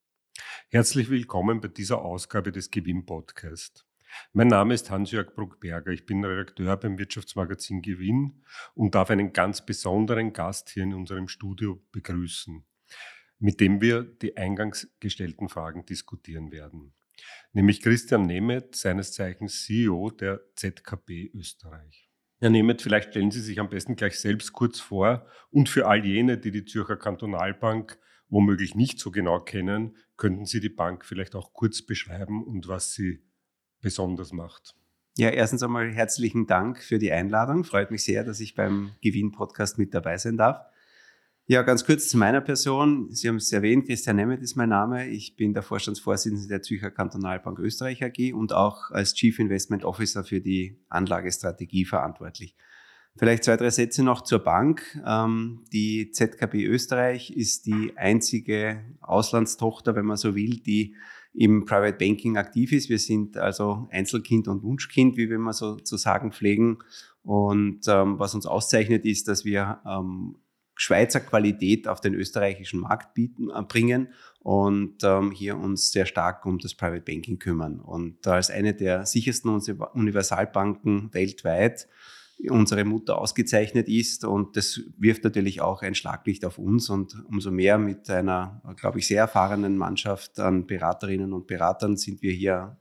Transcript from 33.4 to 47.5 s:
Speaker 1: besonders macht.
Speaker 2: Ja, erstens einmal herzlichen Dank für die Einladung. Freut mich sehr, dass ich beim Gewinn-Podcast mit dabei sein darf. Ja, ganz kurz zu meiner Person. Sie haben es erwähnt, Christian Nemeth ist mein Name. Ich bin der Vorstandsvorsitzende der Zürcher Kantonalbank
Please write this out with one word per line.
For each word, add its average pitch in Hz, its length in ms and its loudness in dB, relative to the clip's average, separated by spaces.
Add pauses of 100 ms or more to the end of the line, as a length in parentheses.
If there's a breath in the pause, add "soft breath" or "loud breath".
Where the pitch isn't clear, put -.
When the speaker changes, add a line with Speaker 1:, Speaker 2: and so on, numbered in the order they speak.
Speaker 1:
besonders 92 520 -6
macht. - 400 -16 (420)
Speaker 2:
Ja, 113 140 4
erstens 117 320 2
einmal 117 300 -2
herzlichen 113 560 0
Dank 101 340 0
für - 160 -2
die 104 140 0
Einladung. 110 540 0
Freut 101 260 -2
mich 107 120 -6
sehr, 104 200 -2
dass 107 160 -8
ich 107 160 -12
beim 101 360 -2 (100)
Gewinn-Podcast 104 760 -2
mit 98 160 -2
dabei 82 240 -2
sein 113 200 -4
darf. - 280 4 (800 soft breath)
Ja, 127 160 8
ganz 123 240 4
kurz 151 240 4
zu 123 80 2
meiner 113 240 6
Person. 139 720 2
Sie 117 180 -2
haben 113 60 0
es - 160 -2
erwähnt, 113 340 4
Christian 113 300 -2
Nemeth 120 260 0
ist 123 140 -10
mein 117 140 2
Name. 120 380 0
Ich 107 280 -10
bin 104 180 0
der 104 80 -2
Vorstandsvorsitzende 101 840 -4
der 98 160 -6
Zürcher 104 260 -6
Kantonalbank 92 720 -6